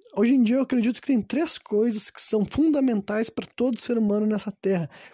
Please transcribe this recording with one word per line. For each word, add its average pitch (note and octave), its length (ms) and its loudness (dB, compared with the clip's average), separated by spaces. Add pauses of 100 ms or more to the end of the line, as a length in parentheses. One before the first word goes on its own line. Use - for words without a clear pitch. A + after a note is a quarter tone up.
(140)
hoje A#3 200 4
em C4 80 6
dia A3+ 140 2
eu C4+ 60 2
acredito B3 380 0
que - 60 -20
tem A#3+ 160 2
três D4 340 -4
coisas G#3+ 540 -2
que - 100 -10
são G#3+ 240 0
fundamentais B3 840 0
pra - 160 -8 (100)
todo B3 240 -2
ser A#3+ 160 -2
humano G#3+ 300 2
nessa G#3 260 -2
terra, F3+ 360 -2 (260)